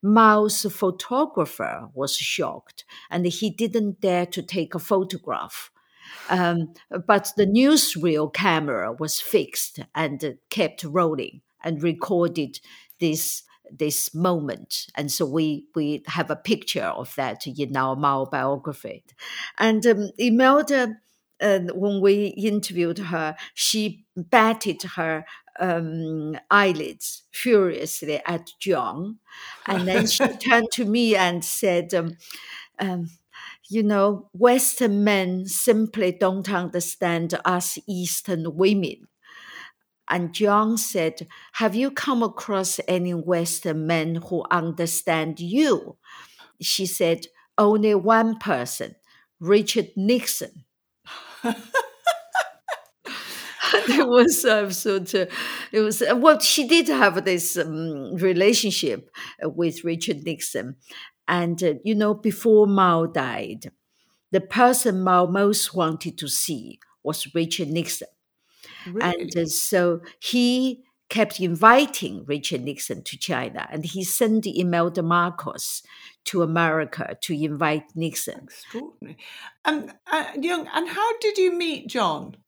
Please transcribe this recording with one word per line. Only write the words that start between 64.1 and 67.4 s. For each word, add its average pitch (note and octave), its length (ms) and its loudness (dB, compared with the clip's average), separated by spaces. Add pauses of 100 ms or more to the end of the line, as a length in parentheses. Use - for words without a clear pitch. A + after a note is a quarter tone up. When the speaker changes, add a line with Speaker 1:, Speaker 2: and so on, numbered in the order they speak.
Speaker 1:
the F#3+ 100 4
person A3 600 4
Mao F3+ 240 6
most G3+ 480 0
wanted D#3+ 440 -2
to D3 100 -8
see - 500 -6 (240)
was D#3 320 -6
Richard E3 340 -2